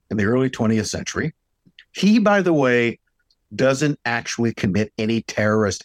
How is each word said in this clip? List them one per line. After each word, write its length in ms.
in 100
the 80
early 240
twentieth 360
century. 480
He, 300
by 220
the 100
way, 480
doesn't 480
actually 480
commit 460
any 240
terrorist 640